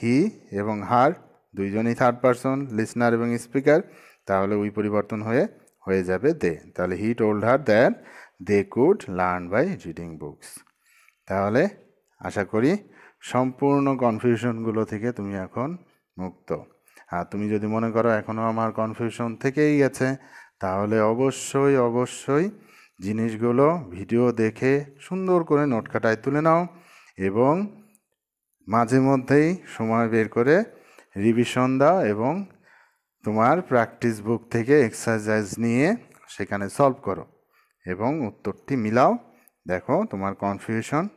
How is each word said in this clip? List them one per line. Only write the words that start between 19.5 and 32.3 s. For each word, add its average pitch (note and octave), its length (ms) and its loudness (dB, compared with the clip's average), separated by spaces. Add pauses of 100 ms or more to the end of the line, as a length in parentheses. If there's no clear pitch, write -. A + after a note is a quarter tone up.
গেছে, C3+ 380 0 (440)
তাহলে G2+ 400 0
অবশ্যই, C3+ 760 0
অবশ্যই B2+ 720 0 (520)
জিনিসগুলো A#2 760 2 (120)
ভিডিও A#2 420 2
দেখে A#2 520 0 (160)
সুন্দর F#3 440 0
করে D3 220 2
নোট A#2 240 -2
খাতায় A2+ 260 0
তুলে C#3 260 -2
নাও E3 240 2 (500)
এবং B2+ 640 0 (840)
মাঝে A#2 320 4
মধ্যেই C#3 560 2 (100)
সময় A2+ 420 -2
বের A2 200 0
করে C#3+ 360 2 (520)
রিভিশন A#2+ 600 2
দাও D#3 280 4
এবং B2 380 -2 (800)